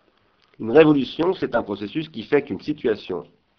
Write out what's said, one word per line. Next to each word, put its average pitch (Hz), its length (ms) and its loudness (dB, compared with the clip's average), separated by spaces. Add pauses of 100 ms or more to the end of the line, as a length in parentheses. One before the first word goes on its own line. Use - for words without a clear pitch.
(600)
Une 110 120 -6
révolution, 151 600 4
c'est 120 200 -6
un 117 80 0
processus 104 480 -8
qui 113 140 -12
fait 143 180 2
qu'une 101 200 -8
situation 107 640 -4 (320)